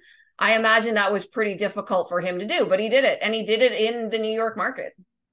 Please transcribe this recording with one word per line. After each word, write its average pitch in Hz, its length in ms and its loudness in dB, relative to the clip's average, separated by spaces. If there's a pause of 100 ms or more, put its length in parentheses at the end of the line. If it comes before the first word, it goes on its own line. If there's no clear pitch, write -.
(380)
I 214 180 4
imagine 220 380 4
that 202 180 2
was 196 120 -2
pretty 208 300 -4
difficult 190 540 -2
for 175 120 -2
him 180 200 -4
to 202 40 -6
do, 294 220 0
but 190 140 2
he 220 80 -2
did 262 160 4
it, 196 180 0
and 208 100 0
he 220 120 -4
did 226 180 0
it 247 100 6
in 226 380 -2
the 220 80 -2
New 220 140 -2
York 220 240 -2
market. - 360 -6 (400)